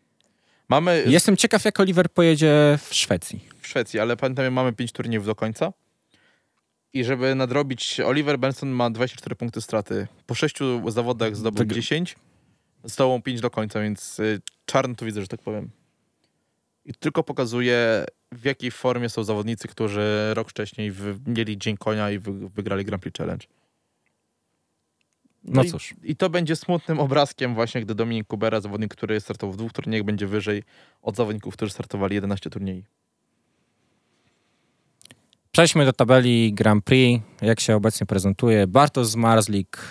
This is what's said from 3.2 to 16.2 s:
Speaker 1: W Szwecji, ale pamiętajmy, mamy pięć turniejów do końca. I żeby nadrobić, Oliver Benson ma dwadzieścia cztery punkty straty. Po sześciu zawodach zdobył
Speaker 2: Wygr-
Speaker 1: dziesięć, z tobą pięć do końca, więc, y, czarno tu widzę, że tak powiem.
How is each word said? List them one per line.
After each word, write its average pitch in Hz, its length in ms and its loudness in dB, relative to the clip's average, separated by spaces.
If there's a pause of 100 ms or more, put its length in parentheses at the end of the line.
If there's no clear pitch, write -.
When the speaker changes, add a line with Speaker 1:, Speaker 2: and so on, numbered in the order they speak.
Speaker 1:
W - 60 -18
Szwecji, 113 340 -4
ale 117 160 0
pamiętajmy, 131 340 -2
mamy 127 220 2
pięć 120 200 -6
turniejów 117 340 -4
do 107 80 0
końca. 135 380 -4 (1200)
I 127 120 -2
żeby 131 300 0
nadrobić, 131 640 -2
Oliver 143 380 0
Benson 135 320 -2
ma 123 200 0
dwadzieścia 120 300 -4
cztery - 160 -8
punkty 117 240 -6
straty. 104 460 -4 (200)
Po 120 80 -6
sześciu 127 560 -2
zawodach 117 460 -2
zdobył 110 300 0
Speaker 2:
Wygr- 113 80 -2
Speaker 1:
dziesięć, 151 420 -4 (680)
z 113 100 -14
tobą 127 260 2
pięć 123 180 -6
do 120 100 0
końca, 107 300 -4
więc, 107 400 -6
y, 107 200 0 (260)
czarno 131 280 0
tu 117 100 -12
widzę, 107 160 -6
że 95 80 -8
tak - 140 -12
powiem. 107 280 -8 (1120)